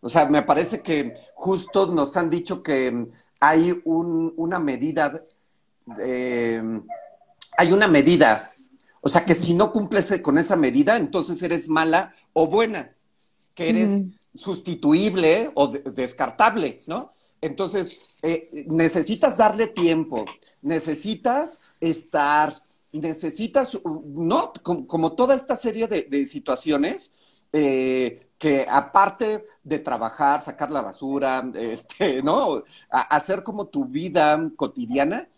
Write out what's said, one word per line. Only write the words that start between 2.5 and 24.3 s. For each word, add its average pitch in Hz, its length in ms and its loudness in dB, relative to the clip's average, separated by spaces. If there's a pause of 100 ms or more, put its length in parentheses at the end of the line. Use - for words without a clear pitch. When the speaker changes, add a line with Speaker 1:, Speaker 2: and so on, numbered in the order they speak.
Speaker 1:
que, 131 280 0
mm, 117 160 -6 (340)
hay 165 440 4
un, 165 520 0
una 175 220 -2
medida, 143 640 -2 (760)
eh, 120 640 -2 (960)
hay 170 140 4
una 208 160 6
medida, 175 640 6 (500)
o - 80 0
sea, 175 160 2
que 175 100 6
si 170 180 0
no 208 180 4
cumples 202 500 0
con 143 160 2
esa 170 180 2
medida, 147 420 4
entonces 175 460 -4
eres 165 260 -4
mala 160 440 0 (200)
o 165 140 2
buena, 202 460 -2 (600)
que 165 140 -4
eres 220 220 2
Speaker 2:
Ujú. 196 200 -2 (240)
Speaker 1:
sustituible 180 1200 0
o 143 120 2
de-, 131 120 -8 (120)
descartable, 135 960 -2
¿no? 214 260 -10 (280)
Entonces, 180 840 -6
eh, 160 440 -6
necesitas 165 680 0
darle 220 300 4
tiempo, 160 580 0 (360)
necesitas 220 1000 -4 (180)
estar, 151 800 0 (300)
necesitas, 160 840 -4
uh, 156 300 -8
¿no? 165 460 -2 (120)